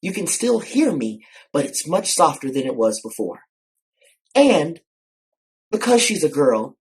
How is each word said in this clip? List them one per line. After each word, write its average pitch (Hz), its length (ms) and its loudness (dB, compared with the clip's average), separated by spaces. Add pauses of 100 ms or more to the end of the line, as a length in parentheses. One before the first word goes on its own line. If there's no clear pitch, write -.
You 190 120 -6
can 190 140 -6
still 233 320 0
hear 262 320 0
me, 113 340 -6 (260)
but 143 140 -2
it's - 220 -8
much 190 240 -2
softer 143 400 0
than 131 140 -4
it 127 100 -4
was 113 260 0
before. 107 400 -10 (960)
And 185 440 4 (920)
because 240 300 2
she's 226 220 0
a 151 60 4
girl 127 520 0